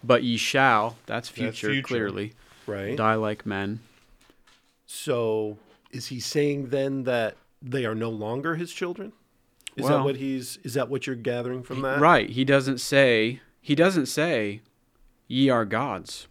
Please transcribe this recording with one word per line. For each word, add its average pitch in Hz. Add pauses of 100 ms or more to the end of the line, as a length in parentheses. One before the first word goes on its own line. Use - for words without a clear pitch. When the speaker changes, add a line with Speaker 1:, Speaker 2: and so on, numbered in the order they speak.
Speaker 1:
but 120
"Ye 120
shall," 117
that's 113
Speaker 2:
That's -
Speaker 1:
future, 110
Speaker 2:
future. 135
Speaker 1:
clearly. 107 (320)
Speaker 3:
Right. 101
Speaker 1:
"Die 107
like 107
men." 101 (1040)
Speaker 3:
So 110 (320)
is 123
he 127
saying 143
then 135
that 120 (260)
they 127
are 110
no 113
longer 120
his 170
children? 185 (640)
Is 120
Speaker 1:
Well, 143
Speaker 3:
that 135
what 139
he's, 131
is 123
that 127
what 135
you're 131
gathering 123
from 131
Speaker 1:
he, 135
Speaker 3:
that? 135
Speaker 1:
right. 151
He 127
doesn't 135
say, 123 (220)
he 147
doesn't 165
say, 117 (680)
"Ye 131
are 120
gods" 107